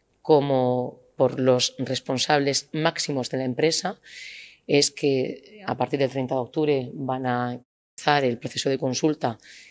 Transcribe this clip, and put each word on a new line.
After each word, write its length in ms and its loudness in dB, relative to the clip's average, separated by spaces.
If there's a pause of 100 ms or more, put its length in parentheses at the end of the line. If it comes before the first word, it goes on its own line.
(200)
como 800 2 (160)
por 240 2
los 380 4
responsables 920 0
máximos 580 -2
de 80 -2
la 60 -2
empresa, 540 0 (720)
es 240 4
que 760 -4
a 100 -4
partir 220 -4
del 120 0
treinta 260 -4
de 60 0
octubre 500 -2
van 340 -6
a 260 -2 (420)
empezar 300 0
el 140 0
proceso 320 -4
de 80 0
consulta 600 -2 (320)